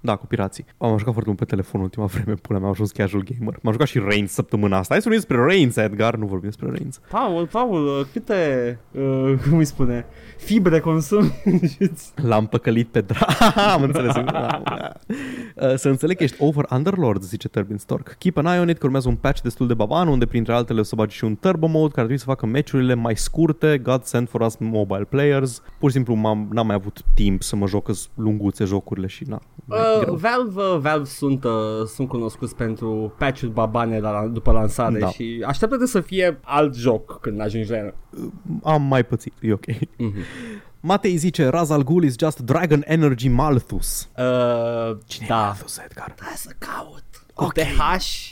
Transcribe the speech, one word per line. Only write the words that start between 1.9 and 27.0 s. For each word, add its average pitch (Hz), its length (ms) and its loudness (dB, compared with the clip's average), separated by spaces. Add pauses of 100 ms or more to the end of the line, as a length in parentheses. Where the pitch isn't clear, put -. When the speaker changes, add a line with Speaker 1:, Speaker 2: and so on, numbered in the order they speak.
Speaker 1:
vreme, - 300 -4
pula - 220 -4
mea, 95 100 -2
am 98 60 0
ajuns 101 180 -2
casual 101 320 -2
gamer. 117 380 -8
M-am 113 120 0
jucat 135 140 2
și 123 200 0
Reigns 104 240 0
săptămâna 104 460 0
asta. 92 160 0
Hai 196 80 2
să 226 80 -2
vorbim 220 180 2
despre 123 260 2
Reigns, 143 220 4
Edgar, 107 400 0
nu 107 100 -2
vorbim 95 240 -4
despre 127 200 -8
Reigns. 131 300 -8 (100)
Speaker 2:
Paul, 180 380 -2
Paul, 208 380 0
uh, 139 260 -2
câte, 135 680 -2 (120)
uh, 135 420 0 (160)
cum 165 80 6
îi 160 80 6
spune, 120 400 2 (320)
fibre 180 420 4
consumi? 165 540 2 (480)
<laughs> 151 480 -2
Speaker 1:
L-am 110 180 4
păcălit 117 400 0
pe 165 140 2
dra-, - 540 4
<laughs> 202 180 4
am 160 100 4
înțeles. 139 320 2
Uh, 208 1600 -4
„Să 139 140 0
înțeleg 156 280 2
că 175 60 0
ești 135 160 0
over 147 320 2
Underlord”, 135 500 0
zice 98 260 -10
Turbin 104 300 -4
Stork. - 420 -8
„Keep - 180 0
an 147 80 0
eye 175 140 2
on 175 100 2
it, 165 80 0
că - 80 -4
urmează 131 220 0
un 120 80 2
patch 135 260 0
destul 123 260 -2
de 117 60 2
baban, 131 340 2
unde, 127 180 4
printre 117 280 0
altele, 117 260 0
o 107 40 2
să 110 120 -4
bagi 107 200 0
și - 80 -6
un 110 120 0
turbo 165 320 0
mode, 160 100 2 (160)
care 131 80 0
ar 113 40 2
trebui 135 120 -2
să 123 80 -8
facă 131 200 -2
meciurile 127 480 2
mai 117 240 0
scurte, 156 600 2
God 127 260 0
send 123 260 0
for 113 120 -2
us 113 180 0
mobile 104 500 -2
players.” 135 520 2 (180)
Pur 143 100 4
și 123 60 0
simplu 123 180 2
m-am, 107 380 0
n-am 110 140 2
mai 104 100 2
avut 101 240 -6 (140)